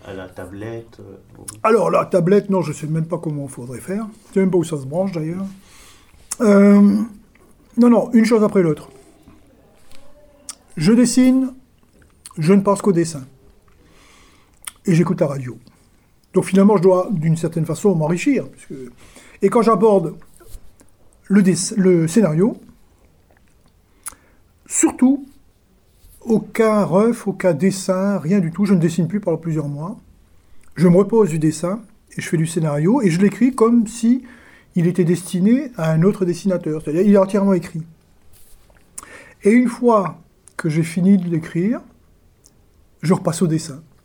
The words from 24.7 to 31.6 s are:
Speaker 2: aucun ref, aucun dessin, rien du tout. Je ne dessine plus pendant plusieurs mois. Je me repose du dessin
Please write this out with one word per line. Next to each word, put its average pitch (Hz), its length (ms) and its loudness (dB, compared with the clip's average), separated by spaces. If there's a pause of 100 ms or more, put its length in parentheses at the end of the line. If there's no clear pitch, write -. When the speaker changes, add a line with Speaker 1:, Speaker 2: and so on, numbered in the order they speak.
Speaker 2:
aucun 220 640 0
ref, 202 440 0
aucun 190 240 -2
dessin, 190 680 -2
rien 170 220 0
du 165 100 -2
tout. 196 140 -2
Je 196 80 2
ne 180 80 4
dessine 170 280 0
plus 202 120 -4
pendant 165 160 -4
plusieurs 156 320 -6
mois. 156 300 -10 (760)
Je 175 140 2
me 175 80 6
repose 202 320 2
du 156 100 -4
dessin 170 440 -4 (340)